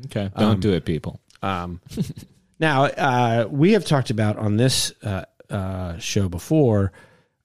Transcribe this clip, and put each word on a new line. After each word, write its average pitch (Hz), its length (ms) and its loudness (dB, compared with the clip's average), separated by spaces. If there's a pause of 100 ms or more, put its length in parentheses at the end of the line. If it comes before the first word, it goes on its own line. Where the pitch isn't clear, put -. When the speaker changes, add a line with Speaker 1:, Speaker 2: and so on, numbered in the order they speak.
Speaker 1:
Okay, 101 320 -6
don't 107 160 4
Speaker 2:
Um, 92 60 -2
Speaker 1:
do 101 120 2
it, 82 140 0
people. 76 340 -6 (220)
Speaker 2:
Um, 87 380 -6 (400)
<laughs> - 380 -20
now, 143 260 2
uh, 120 640 2
we 151 220 4
have 196 120 2
talked 135 260 0
about 107 280 0
on 104 180 0
this, 127 360 2 (100)
uh, 95 220 -6 (260)
uh, 92 480 -6
show 98 320 -2
before, 104 600 2 (520)